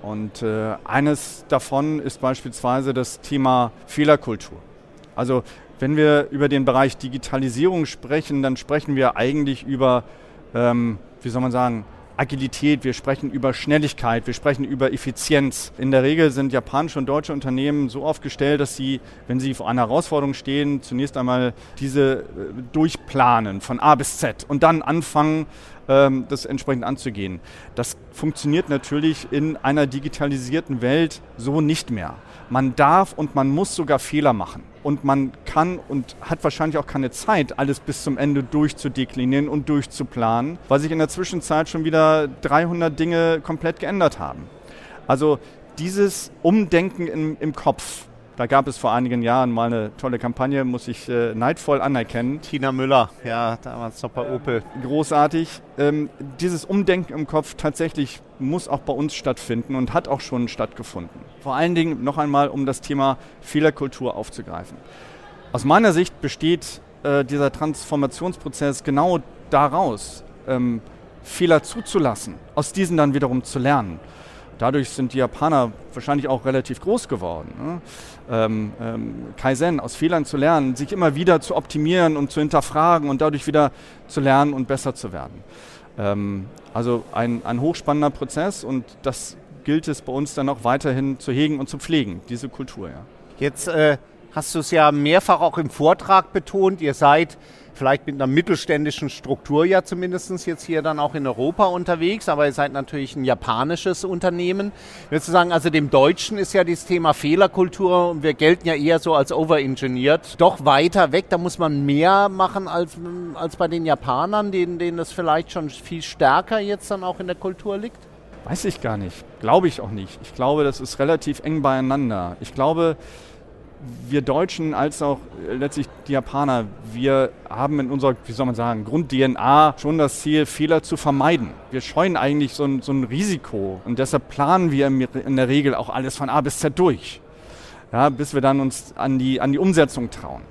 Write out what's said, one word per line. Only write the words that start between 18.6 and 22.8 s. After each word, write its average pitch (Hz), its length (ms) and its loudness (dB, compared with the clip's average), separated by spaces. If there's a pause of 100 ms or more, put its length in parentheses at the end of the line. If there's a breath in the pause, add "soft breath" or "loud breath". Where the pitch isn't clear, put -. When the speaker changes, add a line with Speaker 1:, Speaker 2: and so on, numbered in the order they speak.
Speaker 1:
dass 139 160 -2
sie, 135 260 -4 (260 loud breath)
wenn 127 120 0
sie 135 140 -2
vor - 160 -6
einer 123 140 2
Herausforderung 139 500 0
stehen, 143 480 -2
zunächst 131 340 -4
einmal 123 380 0 (260 loud breath)
diese, 135 420 2
äh, - 20 -10 (480)
durchplanen 123 920 2